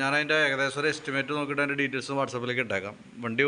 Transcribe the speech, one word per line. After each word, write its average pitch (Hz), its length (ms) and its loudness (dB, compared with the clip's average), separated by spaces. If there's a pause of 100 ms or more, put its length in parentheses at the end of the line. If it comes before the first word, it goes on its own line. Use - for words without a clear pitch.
ഞാൻ 139 160 2
അതിൻ്റെ 151 200 2 (100)
ഏകദേശം 135 340 0
ഒരു 147 120 2
എസ്റ്റിമേറ്റ് 139 460 -4
നോക്കിയിട്ട് 143 240 -2
അതിൻ്റെ 143 200 -2
ഡീറ്റെയിൽസ് 131 360 -4
WhatsApp-ിലേക്ക് 123 460 0
ഇട്ടേക്കാം. 101 300 -4 (300)
വണ്ടി 117 220 2